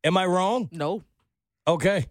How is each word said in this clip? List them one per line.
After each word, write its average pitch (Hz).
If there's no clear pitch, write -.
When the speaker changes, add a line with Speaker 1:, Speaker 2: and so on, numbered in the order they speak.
Speaker 1:
Am 170
I 185
wrong? 185
Speaker 2:
No. 165
Speaker 1:
Okay. 170